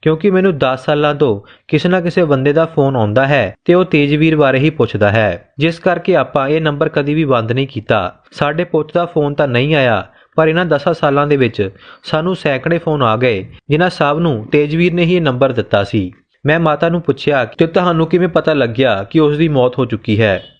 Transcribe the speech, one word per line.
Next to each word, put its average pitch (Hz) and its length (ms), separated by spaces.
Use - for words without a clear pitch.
ਕਿਉਂਕਿ 156 280
ਮੈਨੂੰ 185 280
ਦਸ 131 260
ਸਾਲਾਂ 147 300
ਤੋਂ 131 260
ਕਿਸੇ 156 200
ਨਾ 180 120
ਕਿਸੇ 175 240
ਬੰਦੇ 143 280
ਦਾ 160 120
ਫੋਨ 139 320
ਆਉਂਦਾ 113 300
ਹੈ 135 280
ਤੇ 175 100
ਉਹ 185 100
ਤੇਜਵੀਰ 151 520
ਬਾਰੇ 135 220
ਹੀ 147 120
ਪੁੱਛਦਾ 107 400
ਹੈ, 101 380
ਜਿਸ 165 200
ਕਰਕੇ 175 380
ਆਪਾਂ 135 320
ਇਹ 160 120
ਨੰਬਰ 156 280
ਕਦੀ 147 260
ਵੀ 160 100
ਬੰਦ 120 280
ਨਹੀਂ 135 160
ਕੀਤਾ। 104 520
ਸਾਡੇ 151 320
ਪੁੱਤ 156 300
ਦਾ 175 120
ਫੋਨ 147 280
ਤਾਂ 143 140
ਨਹੀਂ 131 260
ਆਇਆ, 117 320
ਪਰ 160 120
ਇਹਨਾਂ 170 180
ਦਸਾਂ 156 280
ਸਾਲਾਂ 147 320
ਦੇ 147 100
ਵਿੱਚ 113 340
ਸਾਨੂੰ 170 320
ਸੈਂਕੜੇ 156 420
ਫੋਨ 151 240
ਆ 113 140
ਗਏ, 113 300
ਜਿਨ੍ਹਾਂ 160 220
ਸਭ 147 300
ਨੂੰ 131 320
ਤੇਜਵੀਰ 160 420
ਨੇ 175 100
ਹੀ 175 120
ਇਹ 175 40
ਨੰਬਰ 135 320
ਦਿੱਤਾ 104 320
ਸੀ। 98 280
ਮੈਂ 156 140
ਮਾਤਾ 160 280
ਨੂੰ 170 120
ਪੁੱਛਿਆ 143 440
ਕਿ 160 220
"ਤੁਹਾਨੂੰ 170 400
ਕਿਵੇਂ 175 220
ਪਤਾ 160 260
ਲੱਗਿਆ 120 560
ਕਿ 160 100
ਉਸ 147 160
ਦੀ 165 120
ਮੌਤ 127 300
ਹੋ 131 60
ਚੁੱਕੀ 110 360
ਹੈ?" 101 240